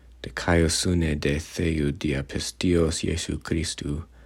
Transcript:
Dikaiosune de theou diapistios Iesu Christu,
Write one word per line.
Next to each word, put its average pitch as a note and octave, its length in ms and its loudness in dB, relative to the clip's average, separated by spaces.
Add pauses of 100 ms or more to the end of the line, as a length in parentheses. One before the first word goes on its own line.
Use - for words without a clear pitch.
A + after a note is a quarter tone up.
(220)
Dikaiosune E2 960 2
de D2 200 0
theou D#2 520 0
diapistios D#2 1120 0
Iesu E2+ 360 -2
Christu, D#2+ 640 -4 (220)